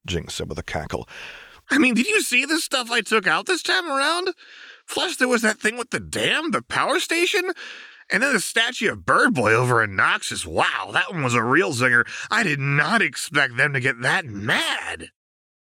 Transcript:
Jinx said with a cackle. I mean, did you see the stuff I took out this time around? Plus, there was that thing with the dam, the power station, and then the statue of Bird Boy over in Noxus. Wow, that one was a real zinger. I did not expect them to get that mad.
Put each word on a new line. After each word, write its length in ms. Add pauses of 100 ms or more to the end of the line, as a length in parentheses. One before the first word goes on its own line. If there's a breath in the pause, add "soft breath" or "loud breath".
Jinx 280
said 160
with 80
a 60
cackle. 440 (640 loud breath)
I 80
mean, 160
did 140
you 140
see 240
the 140
stuff 300
I 120
took 260
out 180
this 160
time 260
around? 460 (560 loud breath)
Plus, 280
there 100
was 160
that 160
thing 180
with 140
the 80
dam, 500
the 140
power 360
station, 520 (580 loud breath)
and 140
then 100
the 60
statue 520
of 140
Bird 300
Boy 180
over 300
in 80
Noxus. 560
Wow, 460
that 200
one 100
was 120
a 80
real 280
zinger. 360 (240 loud breath)
I 100
did 180
not 440
expect 520
them 180
to 60
get 220
that 240
mad. 840 (600)